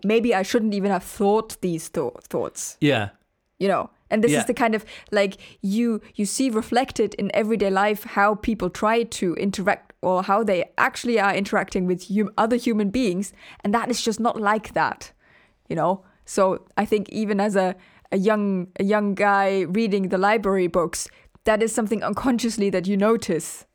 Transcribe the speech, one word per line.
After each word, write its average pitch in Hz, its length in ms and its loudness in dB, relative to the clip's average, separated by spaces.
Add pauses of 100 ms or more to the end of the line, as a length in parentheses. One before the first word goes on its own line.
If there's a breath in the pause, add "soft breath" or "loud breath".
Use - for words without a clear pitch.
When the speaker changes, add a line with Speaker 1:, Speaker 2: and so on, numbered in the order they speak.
Speaker 1:
maybe 220 320 2
I 190 80 0
shouldn't 214 300 0
even 202 180 0
have 180 140 -2
thought 214 560 0
these 165 280 -2
th-, 147 220 -4 (180)
thoughts." - 520 -6
Speaker 2:
Yeah. 120 280 2 (500)
Speaker 1:
You 196 100 0
know, 160 200 0 (200)
and 220 120 2
this 233 120 4
Speaker 2:
Yeah. 247 60 4
Speaker 1:
is 220 60 0
the 254 80 0
kind 226 220 2
of, 214 80 -4 (260 loud breath)
like, 202 280 0 (240 loud breath)
you, 214 400 0 (140 loud breath)
you 208 100 -2
see 262 240 0
reflected 226 640 0
in 196 200 -4
everyday 208 360 0
life 202 340 0
how 202 320 2
people 202 340 -2
try 226 340 0
to 196 320 -2
interact 196 680 -2
or 185 220 2
how 202 200 2
they 190 220 0 (120)
actually 240 400 0
are 196 160 2
interacting 190 540 -2
with 180 260 -4
hum-, 202 240 0
other 226 200 2
human 214 320 0
beings. 202 420 -2 (320 loud breath)
And 202 100 0
that 233 160 0
is 240 120 -2
just 220 180 -2
not 226 200 0
like 208 340 -2
that, - 400 -2 (560 soft breath)
you 160 80 -4
know? 175 260 0 (220 soft breath)
So 190 400 0 (100)
I 190 80 2
think 214 260 0
even 208 300 -2
as 202 160 0
a, 185 180 2 (380 soft breath)
a 202 60 0
young, 196 500 0 (100)
a - 60 0
young 202 320 2
guy 196 460 2
reading 190 480 0
the 190 80 0
library 196 500 2
books, 170 400 -2 (380 soft breath)
that 214 180 2
is 220 100 0
something 220 300 -2
unconsciously 220 680 -2
that 180 140 -2
you 202 120 0
notice. 208 680 0 (120)